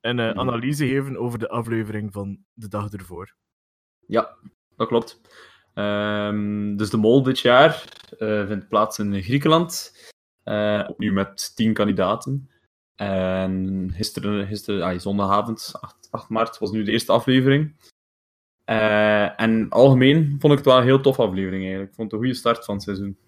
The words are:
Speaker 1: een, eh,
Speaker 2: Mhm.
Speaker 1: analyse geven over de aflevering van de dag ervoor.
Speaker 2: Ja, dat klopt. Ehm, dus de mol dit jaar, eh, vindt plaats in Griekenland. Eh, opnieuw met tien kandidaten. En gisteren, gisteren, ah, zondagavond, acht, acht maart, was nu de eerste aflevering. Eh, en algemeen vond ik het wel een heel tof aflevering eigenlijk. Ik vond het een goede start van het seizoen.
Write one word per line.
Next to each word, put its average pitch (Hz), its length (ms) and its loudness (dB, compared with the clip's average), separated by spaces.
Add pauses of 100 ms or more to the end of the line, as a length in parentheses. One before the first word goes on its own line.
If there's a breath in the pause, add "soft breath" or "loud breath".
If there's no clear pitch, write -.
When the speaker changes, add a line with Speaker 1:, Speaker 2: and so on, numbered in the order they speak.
Speaker 1:
een, 120 180 -4
eh, 113 100 -2
Speaker 2:
Mhm. 107 100 -6
Speaker 1:
analyse 127 480 -2
geven 135 300 -4
over 117 220 -6
de 110 100 -6
aflevering 110 640 -6
van 98 240 -10 (160)
de 110 140 -18
dag 101 240 -8
ervoor. 92 440 -16 (720)
Speaker 2:
Ja, - 280 -2 (400)
dat 113 120 -2
klopt. - 340 -2 (520 soft breath)
Ehm, 104 1000 -4
dus 104 140 -4
de 110 80 -2
mol 117 260 6
dit 131 160 0
jaar, 135 440 6 (340)
eh, 107 300 -2
vindt 101 200 -8
plaats 107 320 0
in 101 240 -4
Griekenland. 156 760 0 (460 soft breath)
Eh, 104 440 -2
opnieuw 101 260 -4
met - 420 -6
tien 110 180 0
kandidaten. 104 760 -2 (460)
En 95 1000 -4
gisteren, 101 520 -6
gisteren, 101 340 -6
ah, 90 180 -4
zondagavond, 101 840 -2
acht, - 300 -20
acht - 180 -10
maart, 113 280 -2
was 104 140 -4
nu 107 120 -4
de 101 80 -2
eerste 113 200 -2
aflevering. 131 640 2 (880 soft breath)
Eh, 107 760 2
en 113 280 0
algemeen 139 680 6
vond 147 140 4
ik 143 60 2
het 143 80 2
wel 127 100 8
een 127 60 4
heel 135 180 4
tof 135 180 2
aflevering 95 420 -2
eigenlijk. 95 280 -8
Ik - 60 -20
vond 110 160 -8
het 107 80 -6
een 117 60 -4
goede 123 140 -4
start 117 260 -2
van 101 100 -6
het 98 80 -8
seizoen. 98 340 -6 (100)